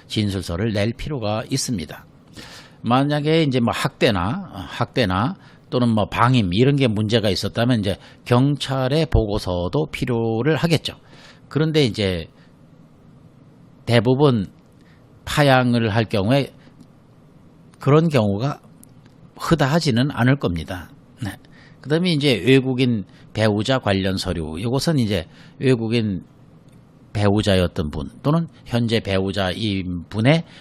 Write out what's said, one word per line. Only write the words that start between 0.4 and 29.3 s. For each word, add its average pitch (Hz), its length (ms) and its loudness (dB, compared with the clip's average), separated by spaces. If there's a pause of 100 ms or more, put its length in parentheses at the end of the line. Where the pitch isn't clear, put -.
낼 107 200 -2
필요가 110 560 -6
있습니다. 117 560 -6 (800)
만약에 147 580 2
이제 131 180 0
뭐 113 140 2
학대나, 131 800 -2
어, - 40 -14 (100)
학대나 120 680 -2 (380)
또는 123 160 0
뭐 107 160 2
방임 113 480 2
이런 127 220 4
게 135 120 2
문제가 107 440 0
있었다면 117 480 -2
이제 98 180 -4 (280)
경찰의 135 840 0
보고서도 104 800 -2
필요를 117 680 -2
하겠죠. 165 380 -2 (560)
그런데 156 340 0
이제 95 440 -2 (1600)
대부분 120 580 4 (800)
파양을 127 640 4
할 110 160 2
경우에 113 480 0 (1300)
그런 156 280 4
경우가 117 540 0 (880)
허다하지는 147 640 2
않을 127 260 2
겁니다. 87 540 -6 (320)
네. 95 80 -6 (500)
그다음에 170 300 0
이제 139 240 2 (100)
외국인 127 600 2 (280)
배우자 107 460 0
관련 95 380 0
서류, 82 420 -6
이것은 131 400 -2
이제 101 260 0 (320)
외국인 113 680 0 (920)
배우자였던 98 760 0
분 71 200 -8 (120)
또는 160 260 0 (180)
현재 117 340 0
배우자인 95 1080 -2